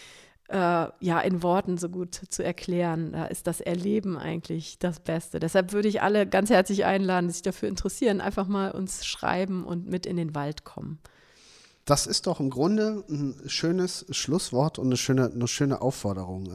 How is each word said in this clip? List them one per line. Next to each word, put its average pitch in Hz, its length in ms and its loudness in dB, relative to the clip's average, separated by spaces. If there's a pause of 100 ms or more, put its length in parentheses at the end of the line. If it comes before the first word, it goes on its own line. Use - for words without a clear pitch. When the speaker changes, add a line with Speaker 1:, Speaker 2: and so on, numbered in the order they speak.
(480)
Speaker 1:
äh, - 80 -2
ja, 175 680 2
in 180 180 2
Worten 180 340 4
so 175 120 -4
gut 180 260 -6
zu - 300 -6
erklären. 170 680 0
Da 160 140 -4
ist - 240 -4
das 165 120 -4
Erleben 185 580 -2
eigentlich 165 600 -6
das 175 220 -4
Beste. 165 400 -4
Deshalb 180 320 2
würde 208 160 2
ich 202 120 0
alle 202 280 4
ganz 196 220 4
herzlich 190 340 4
einladen, 185 420 2
die 175 60 0
sich - 100 -8
dafür 196 260 -2
interessieren, 202 520 0
einfach 196 260 -2
mal 196 240 0
uns - 340 -6
schreiben 185 600 0
und 175 240 -6
mit 180 180 -4
in 180 100 -2
den 160 200 -2
Wald 147 280 -6
kommen. - 360 -10 (840)
Speaker 2:
Das 143 200 4
ist - 200 -2
doch 175 140 0
im 139 80 2
Grunde 208 640 0
ein 143 240 -2 (100)
schönes 180 640 0
Schlusswort 139 720 0
und 131 80 0
eine 127 100 4
schöne, 131 340 2
eine 120 160 -2
schöne 139 360 0
Aufforderung. 95 720 -2